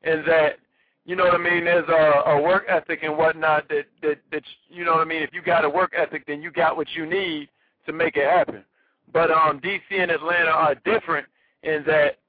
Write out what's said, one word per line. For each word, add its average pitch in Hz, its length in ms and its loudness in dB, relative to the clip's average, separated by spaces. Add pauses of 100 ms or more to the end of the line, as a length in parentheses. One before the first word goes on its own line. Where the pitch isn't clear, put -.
in 156 220 -2
that, 160 320 2 (480)
you 180 100 -6
know 185 100 2
what 175 100 4
I - 20 0
mean, 170 280 0
there's 170 240 2
a, 160 420 4
a 143 100 2
work 185 260 2
ethic 165 360 -2
and 156 140 -4
whatnot 156 520 0
that, 147 160 -2 (160)
that, 151 160 -2 (140)
that, 151 120 -8 (260)
you 175 140 -14
know 170 100 0
what 160 80 2
I 160 40 0
mean, 160 160 -6
if 143 120 -6
you 175 100 -14
got 165 220 0
a 147 40 0
work 147 260 -2
ethic, 156 300 -4
then 147 160 -8
you 165 100 -14
got 160 260 -2
what 151 180 -6
you 160 100 -8
need 165 440 -6 (360)
to 156 80 -10
make 160 240 -2
it 143 60 2
happen. 135 400 0 (480)
But, 165 180 2
um, 156 320 2
D 196 160 -4 (100)
C 196 100 -6
and 175 120 0
Atlanta 165 400 0
are 156 240 2 (100)
different 165 440 -2 (340)
in 151 240 -4
that 147 320 2 (100)